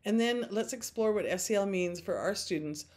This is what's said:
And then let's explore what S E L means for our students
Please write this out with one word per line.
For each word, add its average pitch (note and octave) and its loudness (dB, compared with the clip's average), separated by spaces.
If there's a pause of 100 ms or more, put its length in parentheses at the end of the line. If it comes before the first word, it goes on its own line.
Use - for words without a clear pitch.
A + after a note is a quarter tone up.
And G#3+ 4
then A#3+ 2
let's A3 -2
explore A3 0
what F#3+ 0
S F3 -2
E A3 4
L G3 4
means F3+ 0
for G3+ -4
our F3 0
students D3+ -4 (100)